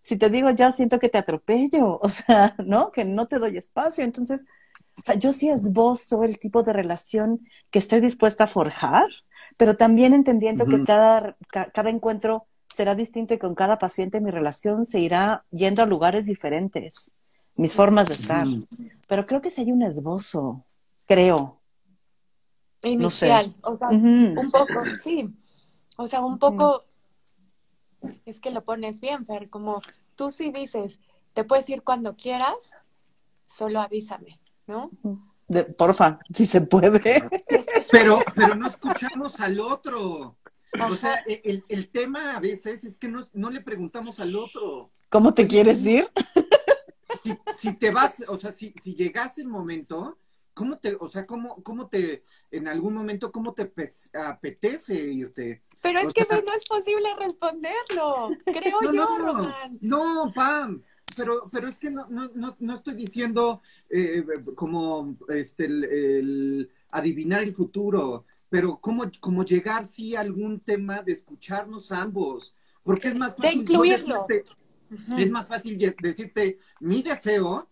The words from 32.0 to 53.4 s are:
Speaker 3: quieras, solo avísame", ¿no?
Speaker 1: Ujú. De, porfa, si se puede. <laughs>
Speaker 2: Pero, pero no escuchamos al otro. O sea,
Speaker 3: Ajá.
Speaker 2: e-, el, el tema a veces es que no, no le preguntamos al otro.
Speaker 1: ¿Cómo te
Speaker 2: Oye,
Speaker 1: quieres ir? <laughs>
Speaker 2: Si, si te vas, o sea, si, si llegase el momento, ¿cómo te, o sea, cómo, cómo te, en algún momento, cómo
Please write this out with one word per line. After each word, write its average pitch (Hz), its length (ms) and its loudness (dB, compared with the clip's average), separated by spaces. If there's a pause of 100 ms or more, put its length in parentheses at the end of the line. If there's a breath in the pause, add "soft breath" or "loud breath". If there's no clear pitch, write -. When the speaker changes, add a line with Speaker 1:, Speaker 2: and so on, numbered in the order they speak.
Speaker 3:
quieras, 262 580 -6 (760)
solo 214 320 -6
avísame", 208 600 -10 (280)
¿no? 240 240 -10 (120)
Speaker 1:
Ujú. 202 180 -8 (260)
De, 175 160 0
porfa, 170 560 4 (140)
si 226 120 4
se 185 160 4
puede. 190 400 6
<laughs> - 880 2
Speaker 2:
Pero, 220 280 8 (160)
pero 208 200 6
no 226 100 -6
escuchamos 262 760 -6
al 196 200 -2
otro. 214 800 -8 (380)
O 190 200 -2
sea, 269 180 -2
Speaker 3:
Ajá. 247 140 -4
Speaker 2:
e-, 214 180 -6
el, 196 240 -4
el 190 200 -6
tema 269 460 -6
a 208 40 -8
veces 214 440 -8
es 208 140 -18
que 247 100 -12
no, 233 160 -10 (100)
no 208 180 -6
le 262 100 -12
preguntamos 214 580 -12
al 185 160 -6
otro. 202 540 -10 (200)
Speaker 1:
¿Cómo 214 240 6
te 233 100 6
Speaker 2:
Oye, 196 60 4
Speaker 1:
quieres 208 360 6
ir? 254 300 4
<laughs> - 1080 0
Speaker 2:
Si, 220 140 -6 (200)
si 214 200 -4
te 214 140 0
vas, 247 360 0
o 196 100 -8
sea, 202 140 -10
si, 196 300 -16
si 185 140 -14
llegase 240 460 -6
el 254 60 -12
momento, 170 680 -10 (360)
¿cómo 269 240 -8
te, 202 220 -6
o - 80 -12
sea, 190 180 -12
cómo, 233 380 -14
cómo 226 240 -12
te, 170 360 -4 (280)
en 160 160 -10
algún 165 280 -4
momento, 214 360 -8
cómo 226 220 -10